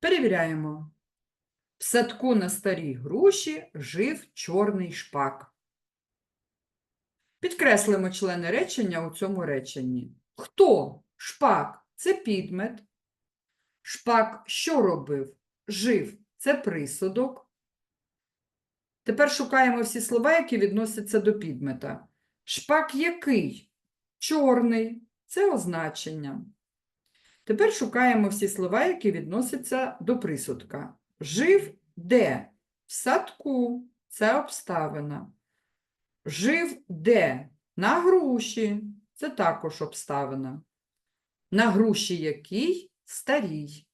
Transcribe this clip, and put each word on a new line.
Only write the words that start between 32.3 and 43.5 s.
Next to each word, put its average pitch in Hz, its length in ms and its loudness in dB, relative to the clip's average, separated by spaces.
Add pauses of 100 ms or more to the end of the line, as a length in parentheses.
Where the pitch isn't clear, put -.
В - 60 -18
садку. 254 960 -2 (200)
Це 220 320 0
обставина. 151 920 -6 (920)
Жив 269 640 -2
де? 160 600 2 (280)
На 240 240 2
груші. 240 840 2 (320)
Це 294 160 -8
також 165 520 -2
обставина. 139 800 -6 (880)
На 220 200 4
груші 202 460 2
якій? 185 760 -4 (140)
Старій. 156 880 -6